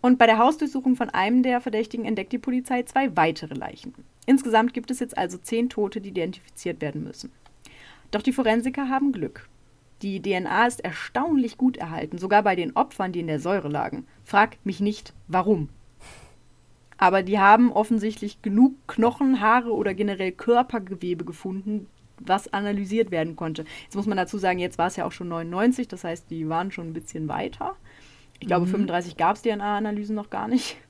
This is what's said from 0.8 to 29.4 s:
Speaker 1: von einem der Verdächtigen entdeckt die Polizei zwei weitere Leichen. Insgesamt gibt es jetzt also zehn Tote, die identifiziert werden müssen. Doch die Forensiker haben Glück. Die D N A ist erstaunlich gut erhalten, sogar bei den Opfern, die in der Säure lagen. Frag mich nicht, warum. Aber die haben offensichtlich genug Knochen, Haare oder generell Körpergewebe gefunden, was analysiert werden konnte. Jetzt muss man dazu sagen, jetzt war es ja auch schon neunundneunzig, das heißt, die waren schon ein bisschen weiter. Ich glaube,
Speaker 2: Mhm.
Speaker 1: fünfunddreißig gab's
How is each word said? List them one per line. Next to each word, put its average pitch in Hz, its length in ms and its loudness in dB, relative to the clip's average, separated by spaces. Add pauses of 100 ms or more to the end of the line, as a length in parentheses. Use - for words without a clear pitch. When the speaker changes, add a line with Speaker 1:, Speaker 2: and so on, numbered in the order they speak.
Speaker 1:
von 233 140 -4
einem 240 320 2
der 247 180 2
Verdächtigen 220 460 -4
entdeckt 196 260 -4
die 247 60 -4
Polizei 254 460 -2
zwei 262 340 -2
weitere 160 360 0
Leichen. - 380 -12 (320)
Insgesamt 240 480 4
gibt 254 180 -8
es 254 80 -4
jetzt 247 200 -6
also 180 180 -4
zehn 233 320 -2
Tote, 208 320 -4
die 196 80 -14
identifiziert 185 720 -8
werden 151 240 -6
müssen. - 260 -14 (800)
Doch 208 120 -2
die 262 100 0
Forensiker 254 560 0
haben 269 240 0
Glück. - 340 -8 (540)
Die 196 200 -6
D 202 120 -2
N 180 140 -2
A 214 200 2
ist 240 160 -4
erstaunlich 254 760 -2
gut 254 180 2
erhalten, 160 400 -8
sogar 190 260 4
bei 196 140 2
den 170 200 -4
Opfern, 196 360 -2
die 170 80 -4
in 170 60 -4
der 151 140 -2
Säure 180 280 -2
lagen. - 380 -4 (180)
Frag 214 400 2
mich 190 160 -4
nicht, 208 320 -4 (160)
warum. 180 400 2 (1300)
Aber 190 260 4
die 196 160 0
haben 220 320 8
offensichtlich 214 720 -2
genug 233 320 6 (140)
Knochen, 240 560 2
Haare 233 320 4
oder 208 180 0
generell 190 400 -2
Körpergewebe 190 960 0
gefunden, 190 640 -8 (300)
was 190 360 -2
analysiert 202 560 -2
werden 160 260 -2
konnte. 160 300 -8 (180)
Jetzt - 120 -12
muss 202 100 -4
man 208 100 -2
dazu 185 220 -2
sagen, 185 220 0
jetzt 175 180 -4
war 170 80 2
es 185 100 -4
ja 175 80 -4
auch 175 80 -6
schon 175 160 -10
neunundneunzig, 180 600 0
das 180 160 -12
heißt, 170 260 -8
die 160 180 -6
waren 175 240 -2
schon 170 160 -12
ein 160 60 -10
bisschen 156 340 -8
weiter. - 480 -6 (680)
Ich - 40 -10
glaube, 175 180 2
Speaker 2:
Mhm. 180 60 -2
Speaker 1:
fünfunddreißig 180 480 -2
gab's 180 240 0